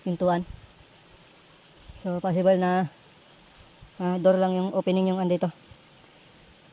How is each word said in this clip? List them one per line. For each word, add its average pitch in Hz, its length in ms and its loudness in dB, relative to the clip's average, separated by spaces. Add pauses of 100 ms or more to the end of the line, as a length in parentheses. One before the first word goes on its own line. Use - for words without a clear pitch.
Pintuan. 180 360 0 (1600)
So, 180 200 -6
possible 185 360 2
na, 180 320 0 (1080)
ah, 180 240 -2
door 185 160 4
lang 185 200 0
yung 185 160 -2
opening 190 360 0
yung 185 120 -2
andito. 180 280 0 (1200)